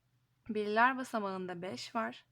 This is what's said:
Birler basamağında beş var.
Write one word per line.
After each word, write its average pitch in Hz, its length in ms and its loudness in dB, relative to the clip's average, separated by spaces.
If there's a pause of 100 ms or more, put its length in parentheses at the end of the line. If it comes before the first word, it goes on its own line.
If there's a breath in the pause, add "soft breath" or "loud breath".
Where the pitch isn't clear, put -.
(500)
Birler 220 480 4
basamağında 190 640 -4
beş 208 340 -8
var. 240 360 -4